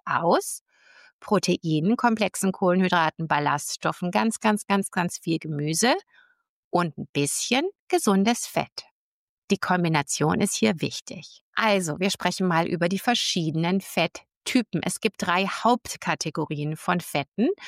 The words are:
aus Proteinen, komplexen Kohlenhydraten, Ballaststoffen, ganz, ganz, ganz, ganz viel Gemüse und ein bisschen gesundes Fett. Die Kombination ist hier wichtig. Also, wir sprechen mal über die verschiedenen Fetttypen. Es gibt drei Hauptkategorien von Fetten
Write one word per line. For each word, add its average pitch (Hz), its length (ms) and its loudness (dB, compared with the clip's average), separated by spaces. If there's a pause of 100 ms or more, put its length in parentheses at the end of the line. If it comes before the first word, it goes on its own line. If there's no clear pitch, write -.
aus 170 580 0 (560)
Proteinen, 175 760 0
komplexen 214 560 0
Kohlenhydraten, 175 760 2
Ballaststoffen, 151 840 -2
ganz, 220 260 0
ganz, 214 280 0
ganz, 196 260 0
ganz 175 260 -2
viel 165 200 -2
Gemüse 160 560 0 (760)
und 175 260 0
ein 143 160 -10
bisschen 233 540 0 (220)
gesundes 214 580 2
Fett. - 380 -6 (680)
Die 196 80 2
Kombination 165 840 2
ist 202 140 0
hier 214 260 0
wichtig. - 600 -10 (120)
Also, 185 460 0
wir 190 100 2
sprechen 180 380 -2
mal 165 180 2
über 170 220 0
die 190 100 -2
verschiedenen 170 840 0
Fetttypen. - 1000 -2
Es - 180 -4
gibt - 180 -2
drei 185 280 0
Hauptkategorien 156 1300 -2
von 180 240 -2
Fetten 190 500 -2 (180)